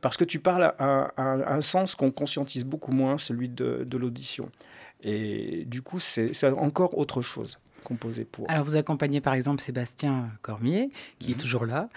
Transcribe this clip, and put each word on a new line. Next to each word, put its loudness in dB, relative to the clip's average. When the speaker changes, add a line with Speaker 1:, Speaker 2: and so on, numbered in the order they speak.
Speaker 1:
parce 2
que 0
tu 0
parles 4
à 6
un, 2
à 0
un, 2
un 2
sens 2
qu'on 4
conscientise -2
beaucoup -4
moins, 4
celui -2
de, -2
de -4
l'audition. -4
Et -2
du -6
coup, -8
c'est, 0
c'est 4
encore 2
autre 0
chose, -10
composer -4
pour. -8
Speaker 2:
Alors, 2
vous 0
accompagnez 2
par 2
exemple 0
Sébastien -2
Cormier, 0
qui -4
est 0
Speaker 3:
Mhm. -6
Speaker 2:
toujours 0
là, -2